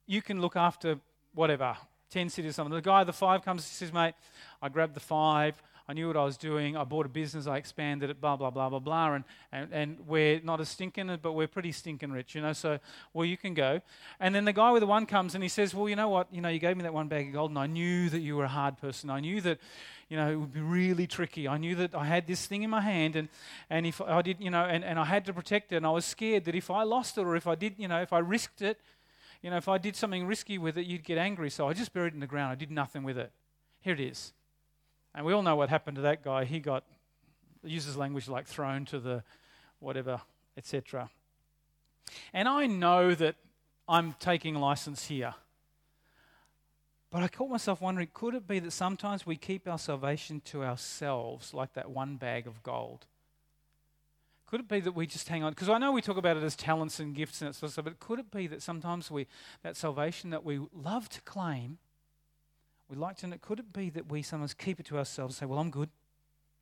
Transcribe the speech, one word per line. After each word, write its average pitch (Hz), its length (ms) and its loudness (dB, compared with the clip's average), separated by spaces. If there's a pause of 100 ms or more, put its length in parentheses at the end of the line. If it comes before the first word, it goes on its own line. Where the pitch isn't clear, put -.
You 202 160 0
can 196 180 -2
look 175 160 2
after 165 440 2 (340)
whatever, 139 420 2 (320)
ten 175 220 -2
cities 160 200 -4
or 143 40 -6
something." 156 200 -4
The 165 60 -2
guy, 190 240 8
the 175 80 -2
five 190 320 4
comes, 180 240 -2
he - 60 -14
says, 165 180 -8
"Mate, 165 220 4 (480)
I 139 60 -2
grabbed 156 260 0
the 143 60 -10
five. 151 600 4 (280)
I 147 60 -6
knew 160 120 -2
what 160 100 0
I 147 60 4
was 139 160 0
doing. 151 380 -2
I 147 80 -2
bought 147 220 0
a - 20 -6
business. 147 400 -6
I 135 80 0
expanded 143 520 -4
it, 143 120 -8
blah, 143 160 2
blah, 131 140 0
blah, 131 180 0
blah, 135 100 -2
blah. 151 360 2
And, 135 100 -2 (260)
and, 135 220 -8
and 151 340 -4
we're 156 340 6
not 160 200 -2
as 156 80 -4
stinking, 185 520 -6
but 160 120 -2
we're 156 160 2
pretty 175 240 -6
stinking 147 400 -8
rich, 131 240 -8
you 151 40 -6
know. 151 120 0
So, 151 260 0 (340)
well, 165 120 -2
you 175 120 0
can 190 160 -6
go." 147 300 4 (380)
And 190 120 4
then 202 120 4
the 208 80 4
guy 220 180 8
with 240 100 8
the 208 60 4
one 214 200 6
comes 185 280 2
and 190 80 -2
he 180 60 0
says, 202 260 2
"Well, 208 140 0
you 208 80 0
know 214 120 4
what? 185 240 2
You 175 80 -6
know, 175 80 0
you 165 120 0
gave 175 160 4
me 175 80 -2
that 165 100 -2
one 151 140 0
bag 147 180 0
of 139 60 -8
gold 151 180 0
and 147 80 -2
I 139 80 2
knew 175 440 2
that 165 100 0
you 147 160 -2
were 143 80 2
a 131 40 2
hard 139 300 0
person. 139 320 -6
I 135 80 -2
knew 175 220 -2
that, 175 180 2 (500)
you 160 80 -6
know, 151 140 4
it 156 60 0
would 147 160 -4
be 151 80 -4
really 180 480 2
tricky. 156 400 -4
I 147 100 0
knew 170 160 -2
that 175 220 0
I 147 80 0
had 165 240 2
this 180 180 -2
thing 202 160 -2
in 220 80 -2
my 220 100 2
hand 165 360 2
and, 156 120 -2 (400)
and 165 160 2
if 170 160 -2
I 175 220 4
did, 185 180 -2
you 185 100 -4
know, 175 140 4
and, 175 200 0
and 165 160 0
I 156 40 4
had 190 220 2
to 196 60 -4
protect 196 400 -2
it. 170 60 4
And 160 80 2
I 160 40 4
was 170 140 2
scared 220 400 0
that 165 100 0
if 185 160 -2
I 208 140 2
lost 240 340 0
it 196 40 2
or 170 120 2
if 170 140 0
I 165 80 4
did, 202 200 -2
you 202 120 -6
know, 170 120 2
if 180 120 -4
I 170 80 6
risked 196 420 0
it, 208 180 -2 (600)
you 175 80 -6
know, 175 60 2
if 165 100 -2
I 190 120 4
did 196 180 -4
something 185 320 0
risky 208 300 -2
with 160 200 -2
it, 180 80 -2
you'd 175 160 -4
get 165 160 0
angry. 175 320 0
So 143 180 0
I 156 40 2
just 208 200 -4
buried 170 200 0
it - 20 -8
in 143 60 -8
the 139 80 -6
ground. 139 240 -2
I - 20 -4
did 143 160 -8
nothing 143 320 -2
with 135 160 -4
it. 120 140 -6 (480)
Here 185 140 0
it 143 60 -4
is." 127 320 -8 (840)
And 147 120 -4
we 180 80 4
all 208 80 4
know 165 140 6
what 143 120 4
happened 147 280 0
to 139 40 -6
that 147 240 2
guy. 131 220 0
He 156 120 -4
got, 143 260 -4 (800)
uses 147 360 -6
language 139 300 -4
like 135 180 -6
thrown 139 400 -4
to 143 120 -6
the 123 240 -4 (560)
whatever, 131 440 -6 (340)
et 131 80 -14
cetera. 127 460 -6 (1200)
And 196 160 2
I 285 180 2
know 180 480 6
that 160 220 2 (500)
I'm 165 280 4
taking 165 400 0
license 143 540 0
here. 127 260 -4 (1800)
But 175 120 0
I 180 60 4
caught 262 220 -4
myself 208 320 0
wondering, 185 320 0
could 233 200 -4
it 202 140 -6
be 196 120 0
that 170 120 -6
sometimes 196 540 -2
we 160 100 -2
keep 190 320 -6
our 170 80 -2
salvation 147 720 -4
to 139 180 -6
ourselves, 127 880 -6
like 135 220 -6
that - 160 -8
one 135 260 -6
bag 120 300 -4
of 110 160 -16
gold? 120 420 -8 (1400)
Could 226 140 -4
it 220 80 -12
be 208 120 0
that 180 120 -2
we 165 140 -2
just - 220 -10
hang 165 140 -2
on? 156 100 0
'Cause 185 160 -6
I 220 80 6
know 277 160 2
we 247 80 2
talk 196 160 -2
about 175 220 4
it 151 40 -4
as 156 140 -2
talents 160 440 0
and 147 140 -8
gifts 151 280 -8
and 143 80 -6
that 143 40 -12
sort 151 140 -8
of 139 60 -12
stuff, 151 100 -6
but 165 160 -10
could 233 180 -6
it 220 120 -12
be 190 160 -6
that 147 160 -10
sometimes 170 480 -6
we, 143 160 -4 (360)
that 170 140 -8
salvation 160 540 -4
that 156 120 -4
we 147 160 -4 (140)
love 190 380 -6
to - 100 -14
claim, 151 560 -6 (1120)
we 135 100 -12
like 180 180 -6
to, 175 220 -10
could 214 200 -8
it 220 140 -16
be 196 160 -4
that 160 220 -8
we 151 100 -4
sometimes 147 320 -6
keep - 260 -6
it 175 60 -12
to 147 140 -6
ourselves 131 360 -4
and - 40 -14
say, 139 80 -6
"Well, 135 120 -2
I'm 160 120 0
good, 143 180 -4 (720)